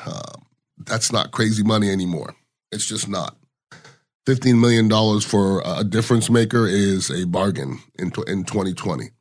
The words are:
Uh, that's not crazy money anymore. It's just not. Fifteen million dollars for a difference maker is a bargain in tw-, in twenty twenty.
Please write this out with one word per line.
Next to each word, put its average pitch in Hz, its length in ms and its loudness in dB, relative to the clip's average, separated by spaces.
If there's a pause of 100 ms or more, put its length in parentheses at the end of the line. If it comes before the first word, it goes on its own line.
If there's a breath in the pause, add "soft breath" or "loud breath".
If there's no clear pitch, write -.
Uh, - 280 -12 (520)
that's - 260 -4
not 110 200 -2
crazy 107 320 0
money 107 260 2
anymore. 92 460 -4 (360)
It's 107 160 -6
just 104 220 -6
not. 95 300 -6 (840 loud breath)
Fifteen 127 360 4
million 117 260 6
dollars 107 380 2
for 98 420 2
a 90 160 -4
difference 110 480 0
maker 117 340 4
is 98 460 0
a 90 160 -4
bargain 85 540 -2 (180)
in 90 140 -4
tw-, - 160 -6
in 95 160 -4
twenty 95 280 -2
twenty. 82 380 -6 (100)